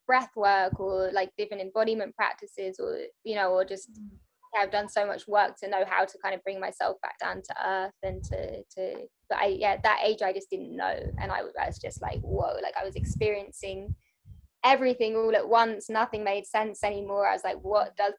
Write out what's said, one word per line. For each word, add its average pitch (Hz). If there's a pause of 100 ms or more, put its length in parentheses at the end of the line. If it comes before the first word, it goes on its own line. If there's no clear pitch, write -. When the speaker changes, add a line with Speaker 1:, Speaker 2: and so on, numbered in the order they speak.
Speaker 1:
breath 254
work 196
or, 190
like, 190
different 208
embodiment 220
practices, 196
or, - (260)
you 214
know, 190
or 185
just, 196
Speaker 2:
Mm. 208 (440)
Speaker 1:
yeah, 208
I've 196
done 208
so 208
much -
work 208
to 196
know 196
how 185
to -
kind 196
of 185
bring 196
myself 190
back -
down 185
to - (100)
earth 190 (100)
and 190
to, - (120)
to, - (220)
but -
I, -
yeah, 196
at 196
that 214
age 214
I 190
just 196
didn't 175
know, 92 (180)
and 196
I, - (140)
I 73
was -
just -
like, -
"Whoa," -
like, -
I 196
was 196
experiencing 202 (720)
everything 247
all 226
at -
once. 226
Nothing 220
made 202
sense 214
anymore. 202
I 196
was 190
like, -
"What 208
does 202